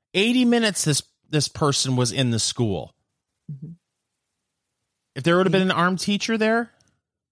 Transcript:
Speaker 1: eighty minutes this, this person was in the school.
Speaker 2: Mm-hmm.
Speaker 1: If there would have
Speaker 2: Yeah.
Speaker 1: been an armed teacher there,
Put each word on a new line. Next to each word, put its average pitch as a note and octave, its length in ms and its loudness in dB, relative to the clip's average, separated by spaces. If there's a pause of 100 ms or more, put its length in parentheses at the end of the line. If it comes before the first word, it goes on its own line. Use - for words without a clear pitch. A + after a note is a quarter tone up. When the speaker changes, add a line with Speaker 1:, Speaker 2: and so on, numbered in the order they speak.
(140)
Speaker 1:
eighty A#3+ 300 2
minutes A#3 400 2
this, D3 180 0 (260)
this D3 200 0
person C3+ 480 -2
was B2 160 0
in B2+ 200 0
the A2+ 80 0
school. G2 540 -4 (560)
Speaker 2:
Mm-hmm. D3+ 220 -16 (1400)
Speaker 1:
If C3+ 80 -10
there E3+ 140 2
would F#3 100 4
have E3 80 0
Speaker 2:
Yeah. F#3+ 60 4
Speaker 1:
been F#3+ 100 2
an - 60 -2
armed F3 240 0
teacher G#3 380 -2
there, A3+ 340 0 (600)